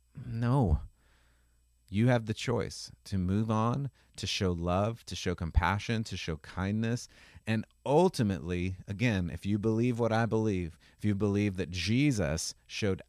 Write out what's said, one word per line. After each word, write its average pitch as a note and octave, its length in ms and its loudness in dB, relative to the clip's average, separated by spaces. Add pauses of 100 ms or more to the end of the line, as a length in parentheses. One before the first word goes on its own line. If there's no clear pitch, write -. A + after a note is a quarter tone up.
(260)
No. A#2 540 2 (1080)
You G#2+ 180 2
have A#2+ 180 4
the G#2+ 80 -2
choice - 580 -4 (140)
to G2 140 -2
move G2+ 320 0
on, A#2+ 400 0 (240)
to - 100 -8
show F#2+ 260 0
love, F2+ 540 -2
to F#2 100 -10
show F2+ 200 -2
compassion, F#2+ 680 0
to F#2 120 -8
show D#2+ 200 -6
kindness. A2 680 -4 (400)
And A2 180 -2 (200)
ultimately, F#2+ 920 2 (120)
again, G2 460 0
if E2+ 120 -8
you G2+ 120 0
believe A2+ 420 0
what A2+ 120 2
I A2+ 140 2
believe, G2+ 520 0 (200)
if - 60 -20
you G#2 120 2
believe G2+ 420 2
that F2+ 140 -4
Jesus F#2+ 800 0 (140)
showed F#2+ 420 -2